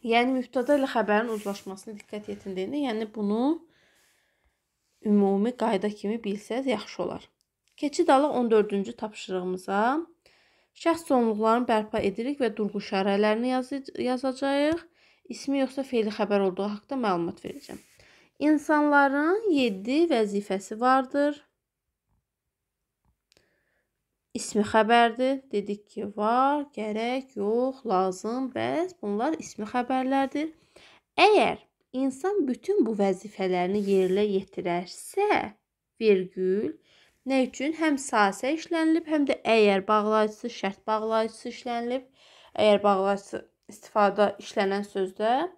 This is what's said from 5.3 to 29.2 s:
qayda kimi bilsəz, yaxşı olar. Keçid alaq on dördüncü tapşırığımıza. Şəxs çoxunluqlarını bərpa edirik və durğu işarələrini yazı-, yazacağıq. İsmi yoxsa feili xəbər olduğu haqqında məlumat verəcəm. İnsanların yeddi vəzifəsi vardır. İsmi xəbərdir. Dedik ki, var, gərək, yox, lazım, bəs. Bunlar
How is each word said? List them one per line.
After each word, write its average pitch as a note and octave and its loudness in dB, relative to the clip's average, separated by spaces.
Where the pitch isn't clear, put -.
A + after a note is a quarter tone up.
qayda A3 0
kimi G#3 -6
bilsəz, G#3+ -6
yaxşı - -6
olar. - -8
Keçid D#4 0
alaq C#4+ 4
on B3 0
dördüncü G#3 2
tapşırığımıza. F#3+ -6
Şəxs E4 -2
çoxunluqlarını A3+ 2
bərpa G#3+ 0
edirik A#3 -2
və A#3 2
durğu G3+ -4
işarələrini G#3+ 0
yazı-, B3+ -6
yazacağıq. C#4 0
İsmi C#4 -2
yoxsa C4+ -2
feili A3 -2
xəbər G3+ 2
olduğu G3 -4
haqqında G#3 -8
məlumat F3 -2
verəcəm. - -14
İnsanların D4 2
yeddi A#3+ 0
vəzifəsi G3+ -2
vardır. C4+ 2
İsmi G#3+ -2
xəbərdir. A#3 4
Dedik G#3 -4
ki, G3 -10
var, C4 2
gərək, A3+ -6
yox, A#3+ -2
lazım, F#3+ -2
bəs. C4+ -4
Bunlar A3+ -2